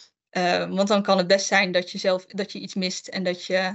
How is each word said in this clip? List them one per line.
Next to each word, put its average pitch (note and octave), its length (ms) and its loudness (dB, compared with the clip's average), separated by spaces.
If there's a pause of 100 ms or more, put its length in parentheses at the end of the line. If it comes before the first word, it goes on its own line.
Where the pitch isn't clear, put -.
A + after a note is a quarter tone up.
(300)
Ehm, F3+ 440 0
want G3 140 2
dan G3+ 140 4
kan G3 160 4
het F3 80 0
best G3 200 2
zijn G3 260 2
dat F3+ 180 -2
je G3+ 80 -10
zelf, F#3 280 0
dat G3 260 -8
je G3 60 -12
iets F#3+ 160 -12
mist F#3 340 -4
en F#3+ 140 -6
dat F3+ 220 -4
je, F#3 140 0 (160)